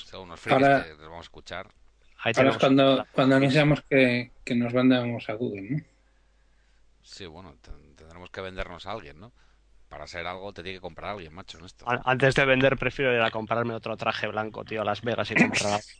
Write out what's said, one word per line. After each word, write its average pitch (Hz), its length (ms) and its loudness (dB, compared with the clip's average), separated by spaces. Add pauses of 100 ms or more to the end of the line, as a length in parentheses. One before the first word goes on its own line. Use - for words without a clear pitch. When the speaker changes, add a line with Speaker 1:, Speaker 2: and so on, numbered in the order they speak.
Speaker 1:
Son 95 140 -16
unos 85 180 -18
frikis 135 240 2
Speaker 2:
Ahora, 139 200 4
Speaker 1:
que 82 80 -14
les 76 100 -20
vamos 80 160 -16
a 85 60 -14
escuchar. 87 440 -16
Speaker 3:
Ahí - 520 -20
Speaker 2:
ahora 113 120 -2
es 117 40 -2
Speaker 3:
tenemos 131 220 4
Speaker 2:
cuando, 135 400 6
Speaker 3:
la - 140 -4
Speaker 2:
cuando 135 240 4
anunciamos 143 540 4
que, 123 420 2 (140)
que 127 100 -4
nos 120 160 0
vendamos 123 580 2
a 110 40 -6
Google, 107 360 -6
¿no? 143 120 -4 (1200)
Speaker 1:
Sí, - 220 -18
bueno, 80 360 -18
ten-, 73 340 -18
tendremos 82 340 -20
que 98 120 -12
vendernos 92 440 -10
a 95 60 -10
alguien, 107 280 -14
¿no? 117 120 -20 (580)
Para 73 180 -14
ser 85 180 -10
algo 92 280 -10
te 85 100 -14
tiene 92 140 -12
que 90 40 -18
comprar 82 300 -12
alguien, 85 220 -12
macho, 87 260 -20
en 85 60 -20
esto. - 240 -14
Speaker 3:
An-, 123 160 -2
antes 131 300 4
de 143 100 4
vender 135 320 4
prefiero 127 360 -2
ir 120 80 2
a 113 100 2
comprarme 113 420 -4
otro 110 240 -8
traje 110 300 -4
blanco, 107 360 -6
tío, 110 180 -8
a 101 40 -2
Las 104 160 -2
Vegas 107 300 -4
y 107 40 -4
comprar 104 380 2
algo, 104 120 -4 (140)